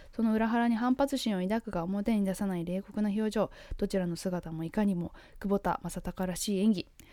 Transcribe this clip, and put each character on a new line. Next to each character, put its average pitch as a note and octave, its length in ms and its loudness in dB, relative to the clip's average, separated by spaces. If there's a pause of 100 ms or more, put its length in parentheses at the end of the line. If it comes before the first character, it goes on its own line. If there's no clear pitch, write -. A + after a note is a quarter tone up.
(100)
そ - 120 -2
の A3+ 100 4
裏 A3 160 4
腹 A#3 200 2
に A#3 80 4
反 B3 180 2
発 C#4 240 2
心 G#3 200 0
を F3+ 40 0
抱 G#3+ 180 0
く A3 100 -10
が F3 140 -2
表 G3+ 320 0
に G3+ 80 4
出 F#3+ 100 0
さ G3+ 120 -2
な F#3+ 100 0
い E3+ 80 -2
冷 F3+ 180 -2
酷 - 200 -4
な G#3 80 2
表 G#3+ 200 0
情、 G#3 200 0 (260)
ど G3+ 100 0
ち G3 120 0
ら F3+ 80 0
の E3+ 100 -2
姿 F3 360 -4
も D#3+ 120 -4
い E3 60 -4
か G#3+ 140 2
に G3+ 100 2
も F3 180 -2 (260)
久 G3 120 -4
保 G3+ 80 4
田 - 240 0
正 F3 180 -8
孝 F3+ 260 -4
ら F3+ 100 -4
し G3+ 200 0
い - 40 2
演 G#3+ 120 6
技。 F3+ 140 -2 (260)